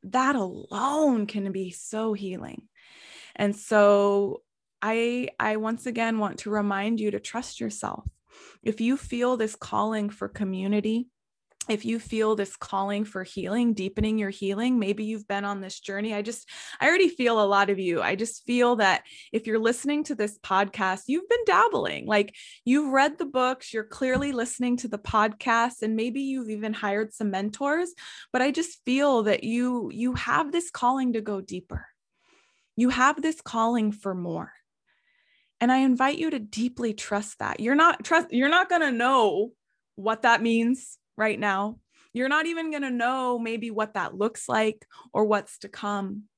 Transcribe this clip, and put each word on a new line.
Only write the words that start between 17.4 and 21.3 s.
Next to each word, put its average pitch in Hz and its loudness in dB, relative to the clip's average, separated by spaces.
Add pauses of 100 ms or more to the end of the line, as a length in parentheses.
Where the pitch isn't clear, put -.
a 208 4
lot 196 4
of 196 0
you. 175 0
I 104 0
just 226 -6
feel 240 4
that 196 2 (280)
if 226 -4
you're 220 0
listening 262 0
to 277 -6
this 208 -4
podcast, 196 -2
you've 349 -4
been 480 2